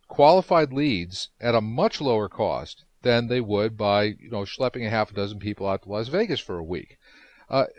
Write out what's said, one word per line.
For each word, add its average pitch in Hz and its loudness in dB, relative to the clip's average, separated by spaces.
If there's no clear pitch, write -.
qualified 160 6
leads 101 -2
at 117 0
a 113 4
much 127 -2
lower 110 0
cost 80 -4
than 120 2
they 123 0
would 107 -2
by, 104 2
you 107 -6
know, 104 -6
schlepping 123 -4
a 107 -2
half 110 0
a 101 -20
dozen 101 -6
people 101 -6
out 98 -2
to 95 -20
Las 110 -6
Vegas 180 -2
for 90 -8
a 82 -8
week. 82 -10
Uh, 131 0